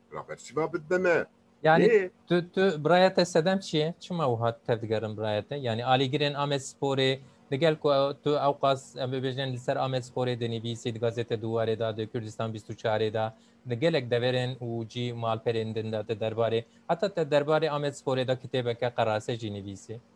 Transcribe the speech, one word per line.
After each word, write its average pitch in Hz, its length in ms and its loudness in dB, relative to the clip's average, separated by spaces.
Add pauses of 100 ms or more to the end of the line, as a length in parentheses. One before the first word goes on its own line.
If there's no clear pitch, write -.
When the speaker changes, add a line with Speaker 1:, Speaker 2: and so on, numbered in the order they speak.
(100)
Speaker 1:
biraber 151 260 -12
sîva 151 360 -6
bideme. 170 540 0 (360)
Speaker 2:
Yani 160 240 6
Speaker 1:
Nê? 196 240 4 (180)
Speaker 2:
tu, 170 240 0
tu 185 320 2
birayete 180 400 6
sedem 180 360 2
çi - 160 -4
ye? 156 240 0
Çima 170 260 -2
wiha 117 320 0
tev 113 240 -2
digerin 107 340 -2
birayete? 107 400 -2
Yani 120 260 -2
alîgirên 139 520 2
Amedsporê, 135 840 0 (320)
digel 151 260 2
ku 151 120 0 (360)
tu 147 60 0
ew 143 300 2
qas, 135 360 0
em 131 160 -4
bibêjin 131 400 -4
li 123 60 -6
ser 131 180 -2
Amedsporê 127 640 -2
dinivîsî, 117 540 -4
di 113 40 -8
gazete 117 360 -2
Duwarê 113 440 0
da, 110 180 -2
di 110 100 -4
Kurdistan 110 480 -6
bîst 110 160 -14
û 110 40 -8
çarê 110 380 0
da, 110 240 -2 (320)
di 123 100 -4
gelek 143 320 0
deverên 127 480 0
û 117 300 -6
cî 120 260 -6
malperên 113 600 -2
din 110 180 -4
de 107 140 -2
te 117 80 -2
derbarê, 110 500 0 (240)
heta 190 260 -2
te 170 80 -2
derbarê 151 460 2
Amedsporê 139 600 -2
da 131 60 2
kitêbeke 120 600 -4
qerase 110 420 0
jî 110 160 -6
nivîsî. 101 480 -12 (160)